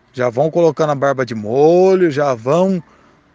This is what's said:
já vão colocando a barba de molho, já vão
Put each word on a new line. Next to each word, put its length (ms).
já 160
vão 220
colocando 400
a 40
barba 300
de 100
molho, 760
já 240
vão 480